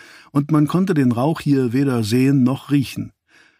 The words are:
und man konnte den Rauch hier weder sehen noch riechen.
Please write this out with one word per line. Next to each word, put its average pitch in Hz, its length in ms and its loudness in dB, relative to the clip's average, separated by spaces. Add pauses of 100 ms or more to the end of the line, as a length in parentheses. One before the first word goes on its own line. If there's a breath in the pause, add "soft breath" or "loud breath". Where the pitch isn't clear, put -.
(320 loud breath)
und 143 180 -2
man 151 160 2
konnte 185 280 0
den 131 180 2
Rauch 135 280 -2
hier 135 320 0
weder 131 300 0
sehen 127 400 2
noch 131 300 -2
riechen. 123 400 -4 (480 soft breath)